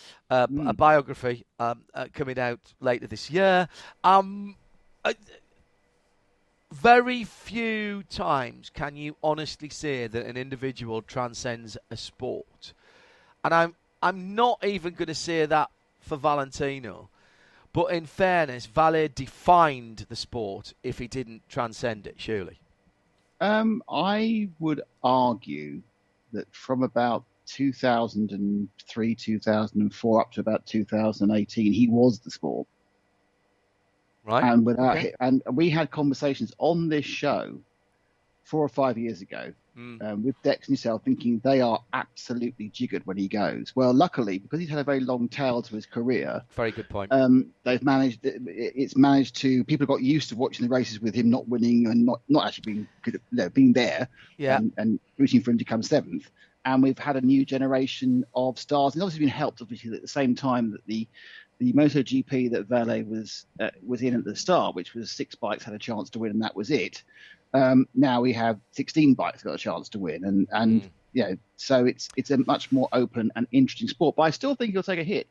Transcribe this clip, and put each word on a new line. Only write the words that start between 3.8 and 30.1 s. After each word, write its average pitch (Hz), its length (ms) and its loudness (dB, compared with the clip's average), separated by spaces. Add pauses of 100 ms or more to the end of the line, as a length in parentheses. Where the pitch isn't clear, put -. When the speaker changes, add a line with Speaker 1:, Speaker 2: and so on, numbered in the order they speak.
Speaker 1:
Um, 196 520 2 (480)
uh, - 100 -2 (1600)
very 240 520 4
few 208 800 -6
times 143 640 -4
can 147 260 -10
you 147 280 -10
honestly 151 460 -4
say 135 380 -4
that 113 180 -6
an 120 120 -10
individual 127 640 -8
transcends 117 760 -8 (120)
a 113 80 -12
sport. - 760 -12 (720)
And 156 100 2
I'm, 165 220 4 (280)
I'm 196 320 -2
not 233 280 2
even 180 300 -4
gonna 160 220 -6
say 160 300 0
that 151 260 0 (280)
for - 180 -8
Valentino. 135 920 -4 (640)
But 170 180 2
in 170 140 -2
fairness, 160 600 0
Vale 160 440 2
defined 131 1000 2
the 117 60 -12
sport 110 580 -8 (100)
if 127 160 -8
he 123 80 -8
didn't 113 420 -10
transcend 113 580 -6
it, - 120 -16
surely. 95 400 -6 (800)
Speaker 2:
Um, 214 480 0
I 208 600 -2 (100)
would 156 220 -2 (220)
argue 107 800 0 (520)
that - 200 -10
from 131 300 -2
about 120 400 0 (220)
two 139 260 -2
thousand 113 600 0
and 101 360 -2 (200)
three, 113 280 -2
two 110 240 -4
thousand 107 420 0
and 101 120 0
four, 113 280 2